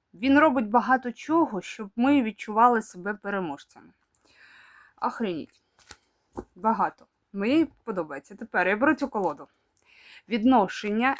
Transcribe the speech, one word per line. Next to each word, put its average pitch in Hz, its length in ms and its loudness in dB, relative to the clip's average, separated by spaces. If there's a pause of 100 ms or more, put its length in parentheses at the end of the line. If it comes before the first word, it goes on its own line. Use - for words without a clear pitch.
(140)
Він 269 260 2
робить 240 300 2
багато 240 420 0
чого, 277 500 -2
щоб - 340 -14
ми 269 260 4
відчували 220 600 2
себе 196 320 -10
переможцями. 190 800 -8 (1120)
Охреніть. 190 580 -6 (960)
Багато. 190 520 -2 (260)
Мені 254 320 0 (180)
подобається. 165 520 -8
Тепер 185 320 -2
я 208 100 2
беру 285 180 2
цю 277 120 -4
колоду. 156 400 -6 (840)
Відношення 226 920 0